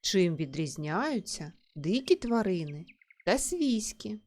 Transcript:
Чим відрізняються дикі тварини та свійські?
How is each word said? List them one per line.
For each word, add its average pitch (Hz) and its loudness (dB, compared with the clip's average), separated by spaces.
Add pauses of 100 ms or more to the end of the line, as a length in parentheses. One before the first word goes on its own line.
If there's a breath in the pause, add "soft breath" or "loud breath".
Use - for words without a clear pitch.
Чим 175 4
відрізняються 156 -4 (220)
дикі 233 4
тварини 185 -2 (400)
та 202 4
свійські? 233 -2